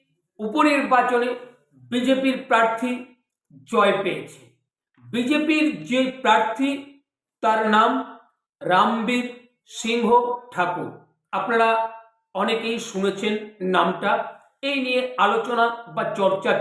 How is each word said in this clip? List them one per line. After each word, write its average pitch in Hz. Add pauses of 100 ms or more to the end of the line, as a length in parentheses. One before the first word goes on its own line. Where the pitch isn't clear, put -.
(400)
উপনির্বাচনে 247 (640)
বিজেপির 262 (100)
প্রার্থী 226 (800)
জয় 202
পেয়েছে। - (640)
বিজেপির 302 (200)
যে 254 (200)
প্রার্থী 226 (720)
তার 220 (100)
নাম 220 (680)
রামবীর 226 (460)
সিংহ 226 (440)
ঠাকুর। - (440)
আপনারা 226 (680)
অনেকেই 226
শুনেছেন 196 (420)
নামটা, 185 (500)
এই 277
নিয়ে 254 (160)
আলোচনা 233 (300)
বা 220 (140)
চর্চা 202